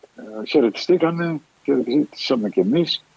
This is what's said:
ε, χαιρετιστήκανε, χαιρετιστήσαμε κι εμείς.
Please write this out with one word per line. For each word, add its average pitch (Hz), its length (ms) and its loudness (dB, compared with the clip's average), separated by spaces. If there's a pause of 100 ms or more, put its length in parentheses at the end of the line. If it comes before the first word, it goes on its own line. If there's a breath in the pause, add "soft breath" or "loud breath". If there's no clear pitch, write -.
(160)
ε, 110 300 -14
χαιρετιστήκανε, 165 920 0 (240)
χαιρετιστήσαμε 123 840 0
κι - 100 -2
εμείς. 151 460 0 (120)